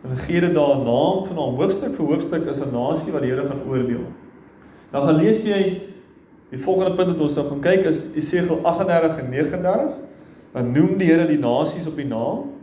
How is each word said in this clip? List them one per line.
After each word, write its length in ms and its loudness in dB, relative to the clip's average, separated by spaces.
en 120 -6
gee 240 0
dit 140 2
daar 240 4
'n 60 -2
naam 420 2
van 100 -8
daai 200 -4
hoofstuk 380 -2
vir 120 -2
hoofstuk 400 -2
is 140 -4
'n 120 -4
nasie 400 -2
wat 100 -2
die 80 -2
Here 160 -2
gaan 220 -6
oordeel. 360 -2
Dan 100 0
gaan 140 4
lees 280 4
jy, 360 0
die 80 -10
volgende 380 0
punt 120 2
wat 120 -2
ons 160 0
nou 120 -2
gaan 120 -4
kyk 260 4
is 280 -2
Esegiel 500 0
agtendertig 540 2
en 120 -8
negendertig, 640 0
dan 200 -2
noem 260 4
die 80 2
Here 200 6
die 120 2
nasies 480 0
op 100 -8
die 100 -6
naam. 440 -4